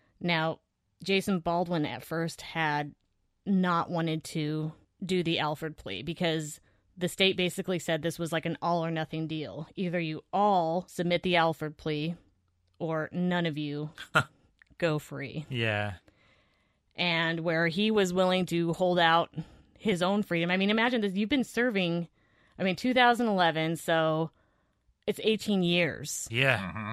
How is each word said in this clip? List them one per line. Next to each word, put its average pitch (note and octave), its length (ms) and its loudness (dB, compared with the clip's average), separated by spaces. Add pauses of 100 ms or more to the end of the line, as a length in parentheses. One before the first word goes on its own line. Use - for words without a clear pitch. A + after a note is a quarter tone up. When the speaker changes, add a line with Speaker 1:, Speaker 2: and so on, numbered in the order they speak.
(220)
Speaker 1:
Now, E3 380 0 (440)
Jason G3 360 0
Baldwin E3+ 460 0
at - 200 -6
first E3 360 -6
had D3 520 -2 (520)
not F#3 440 2
wanted E3 360 -2
to D#3 460 -4 (340)
do F#3 160 0
the E3 180 0
Alford D3+ 360 -4
plea G2 260 -10
because D#3+ 600 -4 (340)
the - 140 -4
state G3 260 2
basically F#3 440 -2
said D#3+ 220 -2
this D#3+ 180 -4
was E3 120 -4
like D#3+ 140 -2
an E3+ 160 -2
all E3+ 240 0
or E3 60 -2
nothing D#3+ 360 -4
deal. D3+ 480 -8
Either F3+ 240 -2
you D#3 320 -4
all F3+ 560 2
submit F3 360 0
the F3+ 120 2
Alford D#3+ 420 2
plea D#3 380 -2 (640)
or D#3+ 320 -4
none F3+ 340 0
of D3+ 120 -2
you D3 320 -6 (240)
Speaker 2:
<laughs> - 640 -4
Speaker 1:
go D#3 220 2
free. C#3+ 500 -10
Speaker 2:
Yeah. G#2+ 460 -2 (1000)
Speaker 1:
And E3 440 0
where E3 280 0
he G3 220 0
was G3 240 2
willing F#3 340 2
to E3+ 260 0
hold F3 260 2
out E3 340 4 (460)
his F3+ 240 0
own G3+ 180 2
freedom. E3+ 300 0
I F#3 60 2
mean, G3 120 2
imagine A3+ 320 2
this. G3 140 -2
You've G#3 120 0
been C4 160 0
serving, F#3 640 0 (520)
I - 40 -2
mean, F#3 120 0
two B3+ 180 0
thousand A#3+ 340 4
eleven, E3 500 2
so D#3+ 520 2 (760)
it's G#3 160 -2
eighteen G#3 400 0
years. F3 680 -2
Speaker 2:
Yeah. B2 300 2
Speaker 3:
Mm-hmm. G#2 340 -6